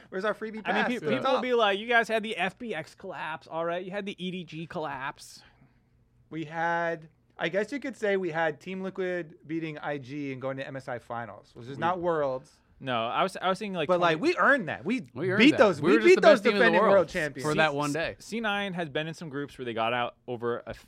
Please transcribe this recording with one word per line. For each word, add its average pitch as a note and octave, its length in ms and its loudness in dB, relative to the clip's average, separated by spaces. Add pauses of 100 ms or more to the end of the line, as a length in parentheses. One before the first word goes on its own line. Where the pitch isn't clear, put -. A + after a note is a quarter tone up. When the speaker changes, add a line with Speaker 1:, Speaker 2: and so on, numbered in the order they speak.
Speaker 1:
where's F#3+ 160 -8
our G#3+ 100 0
freebie A3 300 -10
Speaker 2:
I F3 80 -2
mean, G#3+ 100 0
Speaker 1:
pass G#3+ 60 0
Speaker 2:
pe-, B3 60 -2
Speaker 1:
to A#3 60 -4
the D3+ 100 -8
Speaker 2:
people B3+ 160 -2
will C4+ 80 2
Speaker 1:
top? A3+ 80 0
Speaker 2:
be B3+ 100 -2
like, G#3 260 2
"You A3 80 -8
guys A#3 220 2
had A3 140 -2
the G#3+ 140 -6
F F3+ 220 -4
B A3+ 160 -8
X D#3 200 -10
collapse, D#3 540 -12
all E3 180 -6
right? F3 180 -4
You F#3 60 -10
had G3+ 160 -8
the G3+ 180 -8
E F#3 60 -4
D F3+ 140 -8
G D#3 220 -12
collapse." C#3+ 760 -10 (880)
Speaker 1:
We D#3 160 -8
had, E3 600 -2 (300)
I E3+ 120 -2
guess F#3+ 200 -2
you C#4+ 100 -6
could C4 160 -8
say G3+ 200 0
we F#3 140 -2
had D#3 300 0
Team F#3+ 220 -10
Liquid F3+ 520 -6 (120)
beating D#3 320 -6
I D3 200 -6
G C#3 340 -8
and C3 80 -10
going C3+ 160 -6
to C3+ 100 -8
M C3+ 100 -12
S C3 120 -10
I B2 100 -6
finals, A#2 560 -10
which A#2 120 -16
is C3+ 100 -10
Speaker 2:
We C3+ 40 -12
Speaker 1:
not E3+ 200 0
Worlds. D3 500 -2 (280)
Speaker 2:
No, B2 280 -2
I B2 160 0
was, F#3 180 -2
I - 80 0
was F#3 100 0
thinking, G3+ 160 -8
like, D#3+ 140 -2
Speaker 1:
But, F3+ 120 4
like, E3 180 4
Speaker 2:
twenty D#4+ 160 0
Speaker 1:
we - 40 -2
earned G#3+ 300 4
that. G#2 160 -6
We G#3 300 -2
Speaker 3:
We F3+ 160 -2
earned G3+ 80 2
Speaker 1:
beat B3 140 8
Speaker 3:
that. - 60 0
Speaker 1:
those, F#3+ 220 6
Speaker 3:
We C3+ 120 0
Speaker 1:
we - 20 -
Speaker 3:
were - 60 6
just A3 80 6
Speaker 1:
beat F4+ 80 10
Speaker 3:
the - 40 0
Speaker 1:
those E4+ 100 10 (100)
Speaker 3:
best F#3+ 40 -12
team A3+ 80 4
in G#3 60 0
the F#3 60 6
Speaker 1:
defending E3+ 180 6
Speaker 3:
world G#3 100 6
Speaker 1:
world F3+ 160 6
champions. D3 400 -4
Speaker 3:
for D3+ 60 0
that D#3 200 4
one C#3+ 160 0
day. C#3+ 280 -4
Speaker 2:
C - 200 -10
nine G3+ 360 -4
has E3+ 160 -6
been D#3 180 -4
in D#3+ 60 -10
some E3 160 -12
groups C#3 260 -8
where C3 80 -10
they A#2+ 80 -4
got A2+ 220 0
out A#2+ 200 -2 (140)
over A#2+ 300 -4
a - 120 -12
f-, - 180 -14